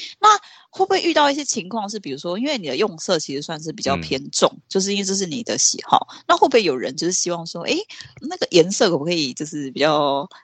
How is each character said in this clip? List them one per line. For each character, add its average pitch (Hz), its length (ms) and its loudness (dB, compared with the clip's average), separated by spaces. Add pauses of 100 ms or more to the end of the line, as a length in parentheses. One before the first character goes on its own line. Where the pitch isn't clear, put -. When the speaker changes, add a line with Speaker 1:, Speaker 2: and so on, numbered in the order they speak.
(200)
Speaker 1:
那 427 100 6 (440)
会 381 120 2
不 - 40 -12
会 381 120 2
遇 330 120 0
到 294 160 6
一 277 60 0
些 294 80 -6
情 190 240 -6
况 202 220 -6
是， 220 100 -8
比 151 120 -10
如 131 60 -6
说， 175 220 -6
因 247 60 -4
为 294 120 -2
你 185 100 -8
的 131 100 -4
用 180 200 0
色 170 220 0
其 147 160 -8
实 143 60 -4
算 156 200 -8
是 160 120 -8
比 - 100 -10
较 139 140 0
偏 131 240 -4 (100)
重， - 240 2
Speaker 2:
嗯。 - 140 -20
Speaker 1:
就 196 100 0
是 196 140 -2
因 202 60 -2
为 202 40 -2
这 190 120 -2
是 196 100 -2
你 135 180 -6
的 - 140 -4
喜 - 280 2
好， - 220 2 (200)
那 349 100 6
会 381 100 4
不 277 60 0
会 226 100 6
有 156 140 2
人 120 180 -4
就 156 120 -6
是 180 40 0
希 - 200 -2
望 170 140 -6
说 170 220 -12
，“诶， 294 100 0 (440)
那 349 160 -8
个 - 140 -2
颜 175 200 8
色 208 180 4
可 170 80 2
不 135 60 -2
可 170 80 0
以 151 220 0
就 147 120 -8
是 147 260 -8
比 127 100 -8
较 147 440 2 (180)